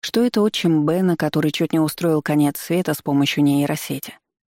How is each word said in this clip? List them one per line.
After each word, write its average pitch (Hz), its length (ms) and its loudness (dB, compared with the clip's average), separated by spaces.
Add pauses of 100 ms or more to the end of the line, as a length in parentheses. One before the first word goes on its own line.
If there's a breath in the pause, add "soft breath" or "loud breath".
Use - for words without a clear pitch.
Что - 220 0
это 240 180 0
отчим 165 440 2
Бена, 175 300 2
который 151 360 0
чуть 165 220 -2
не 165 60 2
устроил 156 420 0
конец 147 360 2
света 170 360 -2
с - 80 -6
помощью 143 420 0
нейросети, 143 720 -2 (380)